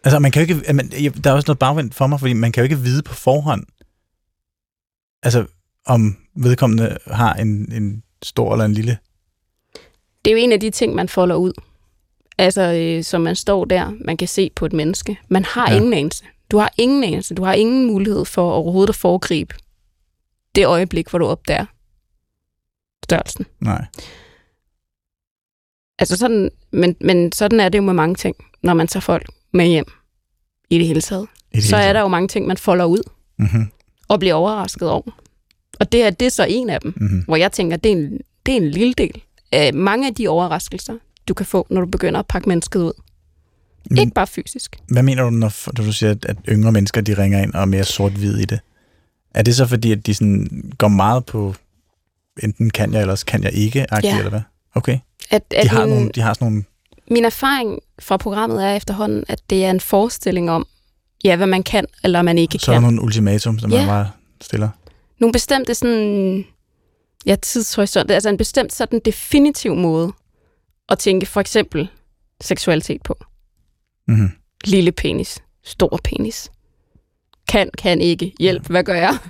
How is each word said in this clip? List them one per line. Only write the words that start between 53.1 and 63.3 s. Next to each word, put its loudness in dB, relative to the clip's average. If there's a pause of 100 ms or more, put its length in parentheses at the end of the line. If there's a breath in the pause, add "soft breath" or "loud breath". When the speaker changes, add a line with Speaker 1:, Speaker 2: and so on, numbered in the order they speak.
Speaker 1:
også -6
kan -2
jeg -2
ikke"-agtigt, -2
Speaker 2:
Ja. 0
Speaker 1:
eller -4
hvad? -4 (340)
Okay. -2 (320)
Speaker 2:
At, 2 (140)
at 4
Speaker 1:
De 4
har 2
Speaker 2:
min 2
Speaker 1:
nogle, 2
de -4
har 0
sådan -2
nogle -2 (460)
Speaker 2:
min 4
erfaring -2 (200)
fra -2
programmet -2
er 0
efterhånden, -4
at -8
det 0
er 2
en 0
forestilling -2
om, -2 (580)
ja, 4
hvad 0
man 2
kan, -2 (180)
eller 2
man 4
ikke 0
Speaker 1:
Så -2
er 6
Speaker 2:
kan. 6
Speaker 1:
der 6
nogle 0
ultimatum, 0